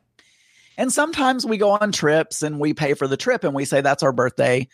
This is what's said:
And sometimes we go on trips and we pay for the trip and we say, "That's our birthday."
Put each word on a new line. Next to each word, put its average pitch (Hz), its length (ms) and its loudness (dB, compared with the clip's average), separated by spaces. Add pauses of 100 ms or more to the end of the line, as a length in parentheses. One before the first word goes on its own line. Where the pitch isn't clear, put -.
(760)
And 254 140 -2
sometimes 285 540 0
we 220 120 -2
go 202 140 4
on 208 200 0
trips 156 520 0
and 151 160 -4
we 147 140 0
pay 143 220 -2
for 139 120 -2
the 135 100 -2
trip 247 260 -2
and 147 100 -2
we 135 120 -4
say, 139 160 0
"That's 139 220 0
our 143 80 4
birthday." 127 640 0